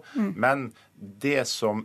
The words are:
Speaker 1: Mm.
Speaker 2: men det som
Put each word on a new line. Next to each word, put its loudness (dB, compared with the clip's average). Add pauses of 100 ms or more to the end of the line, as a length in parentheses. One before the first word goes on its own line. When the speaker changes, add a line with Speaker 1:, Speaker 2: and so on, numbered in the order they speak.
(160)
Speaker 1:
Mm. 0
Speaker 2:
men 2 (280)
det -2
som 0